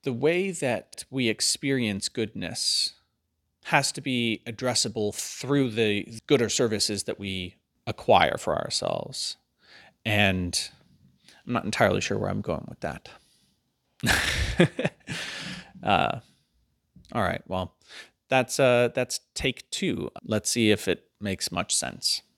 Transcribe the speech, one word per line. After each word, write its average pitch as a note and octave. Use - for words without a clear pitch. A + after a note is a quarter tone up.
The C3+
way E3+
that B2+
we B2+
experience A2+
goodness -
has C#3+
to C#3
be A#2+
addressable A2+
through C3+
the G#2+
good C3
or G#2
services G#2+
that -
we F#2
acquire F#2
for -
ourselves. -
And F#2+
I'm A#2+
not -
entirely G2
sure G2+
where G2
I'm G2+
going -
with -
that. -
<laughs> -
Uh, -
all A#2
right, F2+
well, F#2
that's, B2+
uh, B2
that's -
take -
two. -
Let's G#2+
see A2
if G2
it -
makes G2
much F2
sense. -